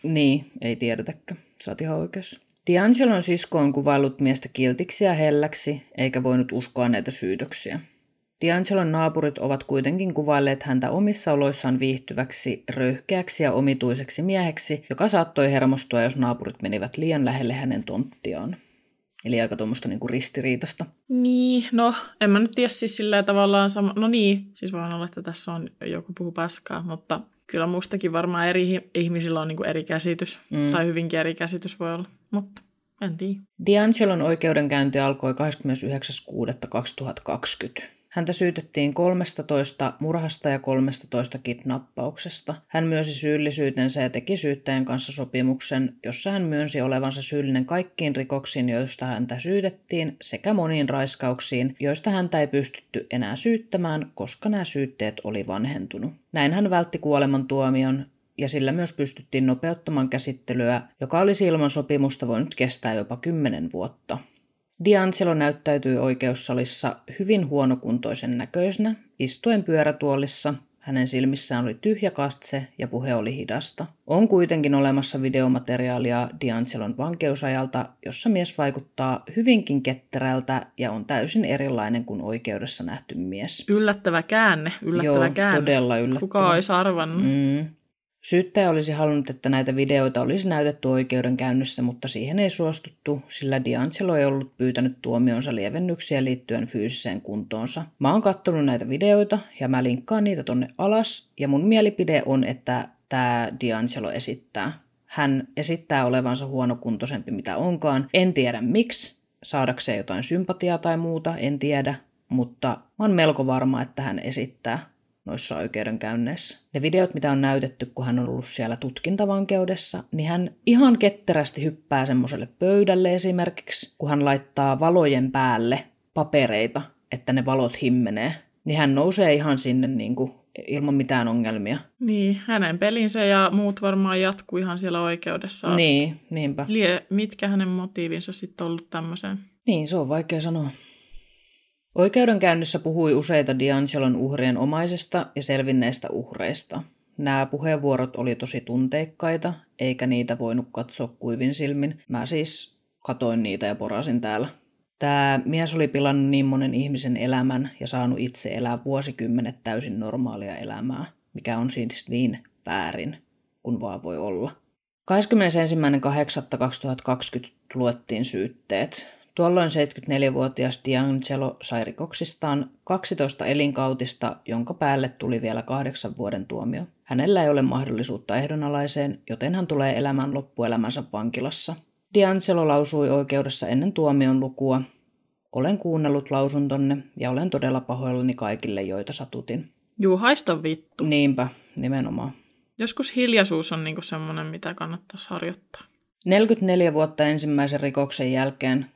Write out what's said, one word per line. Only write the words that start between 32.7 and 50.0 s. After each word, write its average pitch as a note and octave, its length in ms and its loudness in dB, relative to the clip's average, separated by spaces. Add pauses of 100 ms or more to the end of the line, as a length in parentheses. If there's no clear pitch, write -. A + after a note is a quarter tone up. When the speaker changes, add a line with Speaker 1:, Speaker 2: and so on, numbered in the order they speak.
Speaker 2:
en E3+ 160 -4
tiedä. G3 220 -4 (220)
Speaker 1:
D'Angelon G3+ 640 4
oikeudenkäynti D3 760 2
alkoi C3+ 340 0
kahdeskymmenesyhdeksäs C#3 880 -4
kuudetta A#2+ 460 -6
kaksituhattakaksikymmentä. - 1300 -6 (200)
Häntä E3+ 160 0
syytettiin D#3+ 600 0
kolmestatoista D#3 1080 0
murhasta D#3+ 500 -2
ja C#3 100 0
kolmestatoista C3 800 -2
kidnappauksesta. C3 1160 -8 (120)
Hän E3 200 0
myönsi D#3 260 0
syyllisyytensä C#3+ 880 0
ja B2+ 80 0
teki D#3 280 -4
syyttäjän C#3 480 -2
kanssa B2+ 260 -4
sopimuksen, C3 840 -2 (120)
jossa A#2+ 260 -4
hän G3 100 -2
myönsi D3+ 400 -2
olevansa C3 400 -2
syyllinen C3+ 440 0
kaikkiin E3 500 -2
rikoksiin, C3+ 540 -2
joista B2+ 360 -2
häntä B2 340 -4
syytettiin, F3+ 800 -2